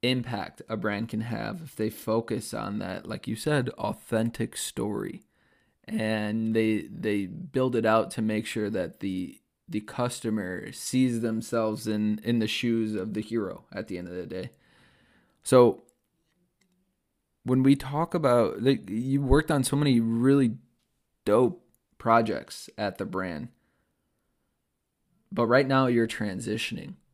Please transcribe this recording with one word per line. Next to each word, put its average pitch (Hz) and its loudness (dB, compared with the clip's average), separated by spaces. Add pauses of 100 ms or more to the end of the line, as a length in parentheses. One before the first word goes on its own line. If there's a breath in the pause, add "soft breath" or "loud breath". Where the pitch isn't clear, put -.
impact 120 -4
a 113 -4
brand 104 -2
can 107 -4
have 113 -6
if - -16
they 110 -2
focus 113 -4
on 107 -6
that, 95 -8
like - -10
you 113 -4
said, 139 0
authentic - -4
story. - -6 (640)
And 110 -2
they, 110 2
they 104 -2
build 127 -2
it 113 2
out 110 4
to 113 -4
make 107 0
sure 107 -4
that 90 -4
the, 92 -6 (260)
the 110 -6
customer 107 -4
sees 127 0
themselves 110 -2
in, 107 0
in 120 2
the 107 2
shoes 113 0
of 101 -6
the 107 -4
hero 107 -6
at - -8
the 90 -6
end 87 -10
of 87 -12
the 90 -8
day. 95 -10 (920 soft breath)
So 123 6 (1600)
when 127 2
we 139 8
talk 143 -4
about, 120 2
like, 123 2
you 131 0
worked 143 4
on 139 2
so - -2
many 139 4
really 117 4 (720)
dope 110 4 (320)
projects 113 0
at 101 -4
the 98 -6
brand, 90 -6 (1800)
but 117 0
right 131 6
now 135 4
you're 117 4
transitioning. 107 -4 (200)